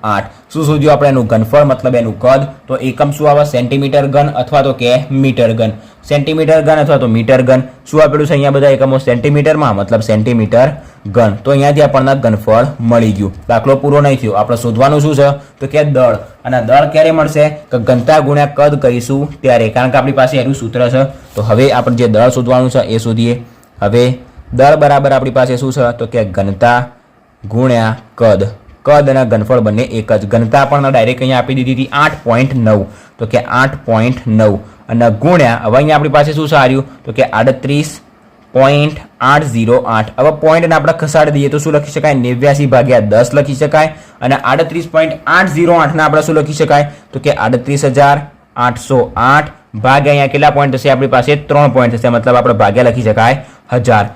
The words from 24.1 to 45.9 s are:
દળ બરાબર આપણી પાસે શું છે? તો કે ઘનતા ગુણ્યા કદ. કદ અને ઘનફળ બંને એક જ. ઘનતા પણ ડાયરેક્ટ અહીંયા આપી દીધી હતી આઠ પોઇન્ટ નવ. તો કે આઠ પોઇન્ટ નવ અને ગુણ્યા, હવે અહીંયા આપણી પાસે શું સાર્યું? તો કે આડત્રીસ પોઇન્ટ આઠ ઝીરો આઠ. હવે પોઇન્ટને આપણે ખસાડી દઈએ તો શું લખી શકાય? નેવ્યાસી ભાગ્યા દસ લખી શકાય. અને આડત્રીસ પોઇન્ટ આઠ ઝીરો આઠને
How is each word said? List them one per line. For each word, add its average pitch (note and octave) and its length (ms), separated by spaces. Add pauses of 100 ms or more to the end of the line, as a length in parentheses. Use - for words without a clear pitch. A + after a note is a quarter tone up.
દળ C#3 280
બરાબર C#3+ 320
આપણી B2+ 240
પાસે B2+ 240
શું C3 160
છે? A#2+ 220
તો A#2 80
કે A2+ 180 (140)
ઘનતા G2+ 400 (640)
ગુણ્યા A2+ 500 (280)
કદ. G#2 280 (380)
કદ C#3+ 260
અને C3 180
ઘનફળ A2+ 340
બંને G#2+ 180 (140)
એક A2 220
જ. G2+ 140
ઘનતા A#2 360
પણ C#3 240
ડાયરેક્ટ B2 280
અહીંયા C3 200
આપી B2+ 160
દીધી B2+ 200
હતી C3 120 (120)
આઠ D#3 220
પોઇન્ટ B2 320
નવ. A2 300 (320)
તો A2+ 140
કે A#2+ 80 (200)
આઠ C3+ 160 (120)
પોઇન્ટ A#2 400
નવ A2 260 (380)
અને A#2 160 (160)
ગુણ્યા, C#3 400
હવે A2+ 140
અહીંયા D3+ 200
આપણી D3 180
પાસે D3 220
શું D3+ 160
સાર્યું? C3+ 320 (200)
તો A2+ 120
કે B2+ 60 (160)
આડત્રીસ C3+ 520 (640)
પોઇન્ટ D3 440 (340)
આઠ D3 220
ઝીરો A2+ 240 (180)
આઠ. A2 240
હવે D3 120 (120)
પોઇન્ટને E3 340
આપણે D#3 240
ખસાડી D3+ 360
દઈએ C#3 180
તો D3 100
શું D3+ 120
લખી C#3+ 200
શકાય? C#3+ 280
નેવ્યાસી C#3 500
ભાગ્યા A#2 360
દસ A#2+ 280
લખી C#3 240
શકાય. D#3 280 (300)
અને C3 160 (160)
આડત્રીસ D#3+ 420
પોઇન્ટ D#3+ 240 (180)
આઠ F#3 200
ઝીરો E3+ 240
આઠને D#3 260